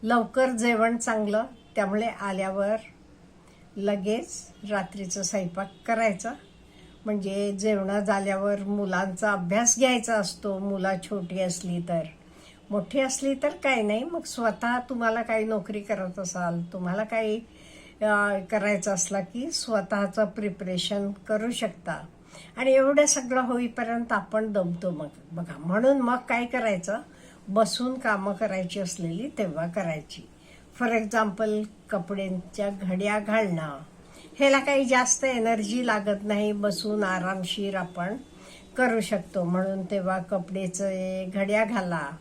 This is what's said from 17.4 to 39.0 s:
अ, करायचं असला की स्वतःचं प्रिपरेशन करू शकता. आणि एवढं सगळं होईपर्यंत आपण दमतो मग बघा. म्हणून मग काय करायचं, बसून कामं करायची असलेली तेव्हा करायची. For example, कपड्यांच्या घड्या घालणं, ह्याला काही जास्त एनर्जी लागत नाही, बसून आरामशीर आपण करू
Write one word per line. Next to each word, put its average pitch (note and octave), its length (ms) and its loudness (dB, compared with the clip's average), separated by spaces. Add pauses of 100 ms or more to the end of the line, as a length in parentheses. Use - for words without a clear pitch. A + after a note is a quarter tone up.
अ, G3+ 360 2 (120)
करायचं G3+ 440 2
असला G3 260 -2
की A#3+ 300 -6
स्वतःचं G3+ 720 0
प्रिपरेशन G3+ 840 -4
करू G#3+ 400 -2
शकता. F3 560 -6 (500)
आणि C4 160 4
एवढं C#4 340 8
सगळं B3+ 360 2
होईपर्यंत A#3 680 -2
आपण A3 400 0
दमतो F3+ 380 0
मग D3+ 180 -6 (240)
बघा. E3+ 260 -8
म्हणून A3 400 4
मग B3 180 2
काय A#3+ 300 -2
करायचं, G#3+ 520 -2 (500)
बसून A#3+ 500 2
कामं G3+ 340 0
करायची F#3+ 480 -2
असलेली F3 480 -4 (100)
तेव्हा E3 280 -2
करायची. E3+ 600 -6 (540)
For A#3+ 80 2
example, G#3+ 720 0 (260)
कपड्यांच्या G3 760 -4
घड्या G3 500 0
घालणं, F#3 600 0 (600)
ह्याला C4+ 200 8
काही C#4 260 4
जास्त B3 400 4
एनर्जी A#3 600 2
लागत G#3 360 2
नाही, G#3 300 0
बसून G#3 520 0
आरामशीर F#3 720 -2
आपण F3+ 420 -4 (600)
करू A#3 240 4